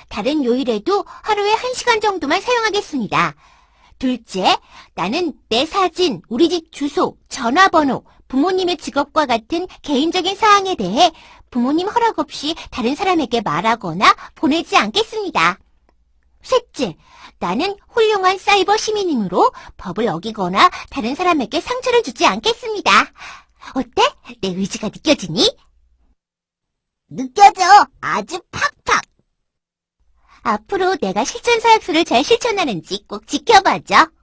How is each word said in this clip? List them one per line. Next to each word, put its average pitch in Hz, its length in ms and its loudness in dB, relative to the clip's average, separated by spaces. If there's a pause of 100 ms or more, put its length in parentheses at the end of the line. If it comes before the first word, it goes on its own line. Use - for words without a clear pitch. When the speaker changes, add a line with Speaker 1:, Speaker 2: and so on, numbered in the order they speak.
Speaker 1:
다른 269 360 -4
요일에도 247 600 -2 (180)
하루에 415 300 -2
한 494 220 -4
시간 466 260 0
정도만 370 400 -2
사용하겠습니다. 349 920 -2 (640)
둘째, 226 580 0 (380)
나는 247 400 -4 (140)
내 247 180 0
사진, 349 600 -2
우리 294 200 2
집 330 240 -6
주소, 285 440 -2 (120)
전화번호, 294 760 2 (240)
부모님의 349 500 0
직업과 285 480 -2
같은 254 400 -4 (160)
개인적인 330 540 -2
사항에 403 380 2
대해 247 380 2 (380)
부모님 294 380 0
허락 453 300 0
없이 311 360 -6 (160)
다른 240 240 -2
사람에게 320 460 0
말하거나 202 760 0 (200)
보내지 330 420 0
않겠습니다. 339 840 -2 (840)
셋째, 294 540 -2 (440)
나는 285 360 -4 (120)
훌륭한 403 500 2
사이버 403 380 2
시민이므로 349 760 0 (240)
법을 196 320 -6
어기거나 196 600 0 (180)
다른 220 260 -6
사람에게 339 460 -2
상처를 494 420 0
주지 294 220 -4
않겠습니다. 415 680 -2 (840)
어때? 269 280 -2 (380)
내 190 80 -4
의지가 190 400 -6
느껴지니? 285 680 -2 (1500)
Speaker 2:
느껴져. 349 540 4 (380)
아주 196 400 -4 (100)
팍팍. - 520 -2 (1400)
Speaker 1:
앞으로 359 540 -2
내가 196 280 -2
실천 466 360 -2
서약서를 415 440 2
잘 254 180 2
실천하는지 320 840 -2
꼭 202 180 -12
지켜봐줘. 294 800 2 (160)